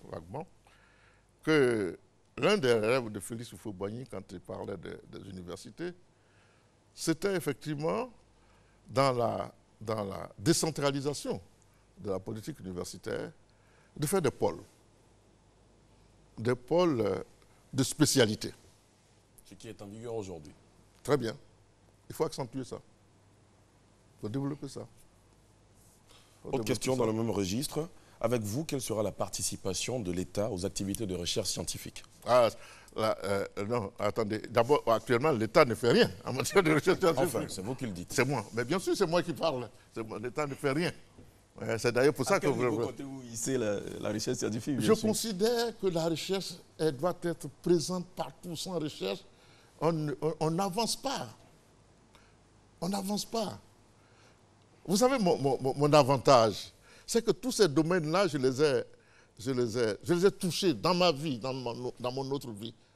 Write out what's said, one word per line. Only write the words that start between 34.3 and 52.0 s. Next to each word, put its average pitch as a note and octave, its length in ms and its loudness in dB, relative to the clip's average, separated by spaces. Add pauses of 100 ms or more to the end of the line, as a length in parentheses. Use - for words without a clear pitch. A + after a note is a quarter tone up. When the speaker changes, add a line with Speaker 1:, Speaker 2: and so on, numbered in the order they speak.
Speaker 1:
D'abord, B2 480 2
actuellement, A#2 460 4
l'État A#2 320 6
ne A#2+ 100 0
fait A#2+ 180 2
rien A3 180 6 (140)
en B2 100 -4
matière C#3 280 2
de D#3 100 4
recherche D#3+ 260 4
scientifique. C3+ 380 4
Speaker 2:
Enfin, G2 120 -4
c'est - 140 -10
vous A#2+ 120 -6
qui B2+ 120 -8
le G#2 60 -4
dites. F2 200 -10
Speaker 1:
C'est B2 140 4
moi. B2+ 260 -2
Mais A#2+ 120 -2
bien D3+ 140 0
sûr, F4 180 -2
c'est G3 100 2
moi E3 160 2
qui E3+ 100 -4
parle. B2+ 380 -2 (240)
C'est A2+ 80 -6
moi. A2 160 -8
L'État B2 280 -4
ne C3+ 80 -6
fait C#3 180 -2
rien. D#3 200 0 (720)
Euh, A2+ 160 -2
c'est A#2+ 140 2
d'ailleurs C3 200 6
pour C3+ 140 -2
ça G3 80 4
Speaker 3:
À F#3 60 2
Speaker 1:
que G3 60 0
Speaker 3:
quel C#3 80 2
Speaker 1:
vous B2 140 2
Speaker 3:
niveau A2+ 180 0
comptez-vous C3+ 360 -10 (100)
hisser B2+ 240 -2
la, G#2 240 0 (200)
la G#2 120 -2
recherche A2+ 260 -2
scientifique, A#2 380 -4
bien G#2+ 120 0
Speaker 1:
Je A3 40 8
Speaker 3:
sûr ? A3 160 2
Speaker 1:
considère A3+ 720 -2
que G3 80 -2
la E3+ 220 0
recherche, F3 460 -4 (240)
elle D#3 180 0
doit E3+ 260 -2
être D#3+ 260 -4 (140)
présente F3+ 460 2
partout. D#3+ 480 -10
Sans F3+ 220 -6
recherche, F3+ 420 -4 (600)
on D#3+ 120 4
ne, D3+ 280 -2
on, D#3 200 0
on D#3 100 2
n'avance G3 460 0
pas. G#3 320 -6 (1500)